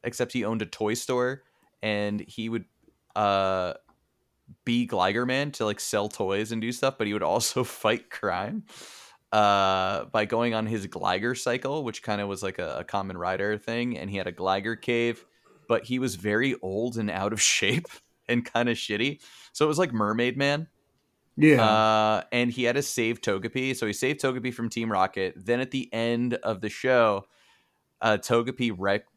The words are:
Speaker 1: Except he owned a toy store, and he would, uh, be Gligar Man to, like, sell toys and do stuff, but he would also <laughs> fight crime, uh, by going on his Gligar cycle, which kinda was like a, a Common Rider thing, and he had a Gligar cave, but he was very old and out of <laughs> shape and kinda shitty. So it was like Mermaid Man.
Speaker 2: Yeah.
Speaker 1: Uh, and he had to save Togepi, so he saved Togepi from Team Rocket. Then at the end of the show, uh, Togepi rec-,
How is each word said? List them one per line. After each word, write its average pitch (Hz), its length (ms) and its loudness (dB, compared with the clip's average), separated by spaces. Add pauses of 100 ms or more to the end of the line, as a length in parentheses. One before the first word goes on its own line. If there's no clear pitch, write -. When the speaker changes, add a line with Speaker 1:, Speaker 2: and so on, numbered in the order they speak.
Speaker 1:
Except 120 280 -4
he 120 120 -2
owned 110 180 -2
a 101 40 -4
toy 107 280 -2
store, 127 480 -2 (400)
and 104 380 -2
he - 280 -8
would, 113 160 -4 (520)
uh, 95 580 2 (880)
be 120 220 2
Gligar 104 400 2
Man 139 260 -2
to, 113 140 -2
like, 104 120 -2
sell 104 300 -2
toys 104 440 -2
and 113 100 -2
do 117 100 -2
stuff, 135 240 -2
but 110 100 -2
he 101 60 -2
would 104 100 -2
also 107 420 0
<laughs> - 0 -
fight - 440 -2
crime, 104 560 -4 (680)
uh, 98 760 4
by 107 180 0
going 117 300 0
on 110 120 0
his 110 200 -4
Gligar 95 500 -2
cycle, 135 480 -2
which 113 180 -8
kinda 104 240 -2
was 98 160 -6
like 95 160 -6
a, 76 200 -6
a 85 60 -8
Common 95 340 -6
Rider 95 400 -2
thing, 117 400 -4
and 85 100 -8
he 98 80 -4
had 92 100 -2
a 92 60 -4
Gligar 98 480 -2
cave, 117 460 0 (420)
but 117 160 2
he 127 140 -4
was 123 160 -2
very 107 480 0
old 113 340 -4
and 107 140 -2
out 98 240 -2
of 107 80 -2
<laughs> - 0 -
shape 127 460 2 (380)
and 120 240 0
kinda 120 240 2
shitty. 113 460 -4 (320)
So 151 140 2
it - 20 4
was 147 100 0
like 175 140 2
Mermaid 117 460 0
Man. 143 300 0 (680)
Speaker 2:
Yeah. 147 260 8
Speaker 1:
Uh, 110 600 6 (100)
and 123 180 2
he 123 140 -4
had 123 120 2
to 143 60 0
save 117 380 -2
Togepi, 120 560 -2
so 113 100 -2
he 104 60 0
saved 143 300 -2
Togepi 127 320 -2
from 117 160 -4
Team 113 200 -4
Rocket. 95 460 0
Then 117 240 -2
at 131 120 -6
the 131 200 -6
end 117 420 0
of 104 280 -4
the 110 80 -4
show, 113 560 2 (760)
uh, 110 160 4
Togepi 117 600 0
rec-, 98 280 0 (120)